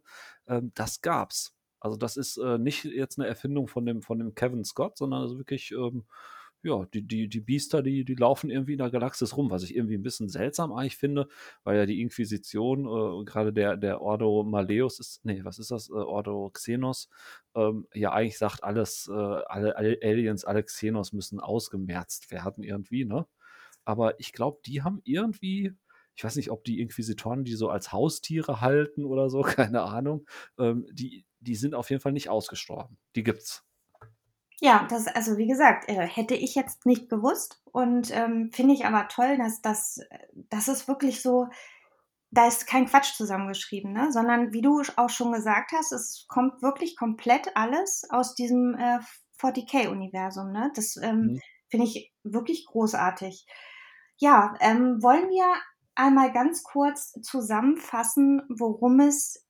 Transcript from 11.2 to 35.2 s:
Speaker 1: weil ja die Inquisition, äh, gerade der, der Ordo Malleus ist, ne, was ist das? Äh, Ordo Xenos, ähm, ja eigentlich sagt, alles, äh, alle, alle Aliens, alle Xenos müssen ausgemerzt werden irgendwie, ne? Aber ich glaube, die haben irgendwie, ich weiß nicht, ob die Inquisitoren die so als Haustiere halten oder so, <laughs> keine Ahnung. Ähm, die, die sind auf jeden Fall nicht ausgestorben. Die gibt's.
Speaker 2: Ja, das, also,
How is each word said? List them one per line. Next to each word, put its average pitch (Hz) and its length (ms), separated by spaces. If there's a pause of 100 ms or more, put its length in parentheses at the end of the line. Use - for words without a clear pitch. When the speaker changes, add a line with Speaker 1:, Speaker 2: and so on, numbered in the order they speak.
Speaker 1:
weil 101 140
ja 101 80
die 101 160
Inquisition, 117 840
äh, 107 400
gerade 107 280
der, 104 240
der 101 240
Ordo 107 420
Malleus 104 560
ist, - 260
ne, 101 200
was 95 140
ist 113 120
das? 110 180
Äh, - 40
Ordo 101 580
Xenos, 127 580 (460)
ähm, 110 380
ja 107 180
eigentlich 110 260
sagt, - 260
alles, 104 460
äh, 101 40
alle, 101 640
alle 110 260
Aliens, 110 420
alle 104 180
Xenos 107 500
müssen 101 260
ausgemerzt 95 920
werden 196 320
irgendwie, 208 420
ne? 120 200 (600)
Aber 110 340
ich - 140
glaube, 139 320
die 135 180
haben 185 220
irgendwie, 190 680 (420)
ich - 80
weiß 110 140
nicht, - 140
ob 110 140
die 113 160
Inquisitoren 117 640
die 117 100
so 107 140
als 92 240
Haustiere 143 680
halten 147 440
oder 135 240
so, 135 140
<laughs> - 0
keine 113 400
Ahnung. 135 440 (320)
Ähm, 120 340
die, 120 320 (160)
die 120 140
sind 139 200
auf - 160
jeden 135 100
Fall 139 120
nicht 139 160
ausgestorben. - 680 (180)
Die 113 80
gibt's. - 420 (960)
Speaker 2:
Ja, 220 280
das, 226 180
also, 220 300